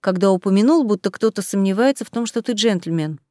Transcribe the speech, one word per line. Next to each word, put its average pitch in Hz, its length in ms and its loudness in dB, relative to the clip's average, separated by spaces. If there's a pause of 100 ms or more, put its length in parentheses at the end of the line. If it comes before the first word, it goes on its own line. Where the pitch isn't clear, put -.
когда 190 320 2
упомянул, 208 500 2
будто 208 300 -2
кто-то 220 280 -2
сомневается 202 640 0
в - 60 -16
том, 233 160 -4
что 226 160 -6
ты 247 100 -4
джентльмен? 170 680 -2 (100)